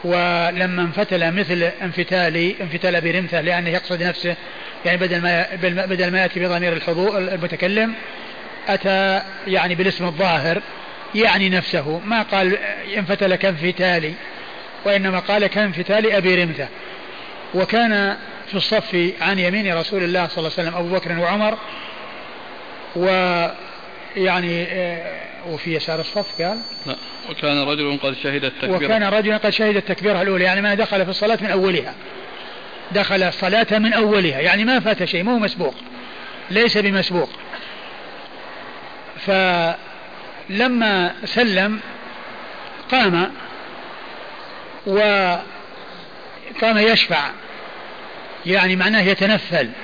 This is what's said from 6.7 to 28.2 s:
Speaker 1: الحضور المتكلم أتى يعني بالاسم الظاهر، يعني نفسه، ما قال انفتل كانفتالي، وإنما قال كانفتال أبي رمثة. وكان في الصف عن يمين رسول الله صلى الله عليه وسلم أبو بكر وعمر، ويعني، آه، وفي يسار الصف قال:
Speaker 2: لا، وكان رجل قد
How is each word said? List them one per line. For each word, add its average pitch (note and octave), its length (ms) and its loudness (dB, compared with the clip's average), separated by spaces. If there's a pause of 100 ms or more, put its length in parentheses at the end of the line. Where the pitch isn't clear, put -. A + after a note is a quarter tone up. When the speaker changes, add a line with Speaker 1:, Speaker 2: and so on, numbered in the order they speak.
Speaker 1:
الحضور F3 440 0
المتكلم F#3 760 0 (760)
أتى F#3+ 540 2 (260)
يعني F3 280 2
بالاسم F3+ 300 0
الظاهر، E3 560 2 (540)
يعني G3+ 340 4
نفسه، E3 560 0
ما A3 160 2
قال G3 360 2 (400)
انفتل G3 380 2
كانفتالي، F3 760 0 (720)
وإنما F#3+ 340 2
قال G3+ 280 2
كانفتال G3+ 640 2
أبي F3+ 320 4
رمثة. D3 240 -2 (840)
وكان G3+ 640 4 (300)
في - 80 -6
الصف F#3 680 2
عن F#3+ 180 2
يمين F#3 340 2
رسول F3 300 0
الله F3 240 2
صلى - 100 -6
الله D#3+ 200 -2
عليه E3+ 120 0
وسلم E3+ 60 -6
أبو F3 200 0
بكر E3+ 240 -2
وعمر، G#3 380 2 (1400)
ويعني، F3+ 1700 0
آه، F3 640 -6 (200)
وفي D#3+ 280 -4
يسار D#3+ 240 -2
الصف F#3 420 -4
قال: G3+ 180 -2 (260)
Speaker 2:
لا، - 100 -6 (340)
وكان D3 340 2
رجل C#3+ 400 0
قد C3+ 200 0